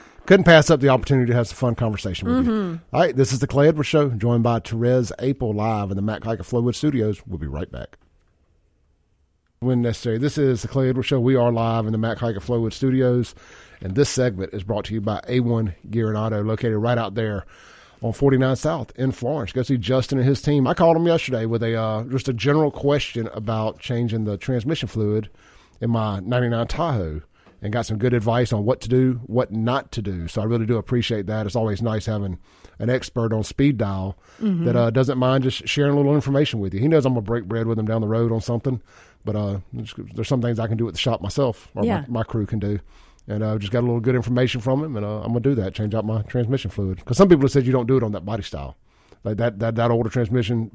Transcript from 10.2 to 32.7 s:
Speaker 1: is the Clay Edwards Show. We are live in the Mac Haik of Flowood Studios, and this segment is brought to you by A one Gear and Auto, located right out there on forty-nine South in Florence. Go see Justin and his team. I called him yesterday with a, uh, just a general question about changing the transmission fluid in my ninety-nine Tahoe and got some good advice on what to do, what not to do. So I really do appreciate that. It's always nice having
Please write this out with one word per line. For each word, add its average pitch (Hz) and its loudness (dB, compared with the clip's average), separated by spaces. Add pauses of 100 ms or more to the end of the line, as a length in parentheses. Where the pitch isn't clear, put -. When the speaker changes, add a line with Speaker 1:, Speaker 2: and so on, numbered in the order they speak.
Speaker 1:
is 131 2
the 120 -6
Clay 131 0
Edwards 131 -2
Show. 131 2
We 131 4
are 120 4
live 113 0
in 110 -2
the 110 0
Mac 113 -2
Haik 113 -2
of 95 -10
Flowood 117 -2
Studios, 127 2 (460)
and 95 -6
this 139 4
segment 107 -2
is 98 -6
brought 101 -4
to 107 -8
you 107 -4
by 104 -2
A 123 2
one 113 0 (160)
Gear 110 0
and 107 -2
Auto, 107 -2
located 110 0
right 117 0
out 104 -4
there 107 -4 (560)
on 113 -2
forty-nine 131 2
South 156 -4
in 131 0
Florence. 123 -4
Go 127 0
see 131 0
Justin 131 0
and 123 4
his 139 2
team. 143 2
I 170 2
called 165 4
him 170 2
yesterday 127 0
with 113 0
a, 117 0
uh, 110 -2
just 131 -4
a 131 0
general 143 2
question 139 -2
about 110 -4
changing 117 -2
the 104 -4
transmission 127 -4
fluid 107 -2 (500)
in 113 -2
my 107 -2
ninety-nine 117 -2
Tahoe 98 -4 (400)
and 104 -6
got 113 -2
some 107 -4
good 120 0
advice 117 2
on 104 0
what 127 0
to 107 -6
do, 127 2
what 120 -2
not 117 -2
to 117 -6
do. 92 -6
So 107 -4
I 104 0
really 113 0
do 120 2
appreciate 110 -2
that. 107 -2
It's - -4
always 110 -2
nice 110 -2
having 101 -4 (400)